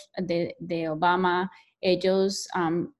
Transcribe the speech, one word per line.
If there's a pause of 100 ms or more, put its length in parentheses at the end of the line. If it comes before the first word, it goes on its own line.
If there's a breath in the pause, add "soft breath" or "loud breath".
(180)
de,
de
Obama, (300 soft breath)
ellos,
am,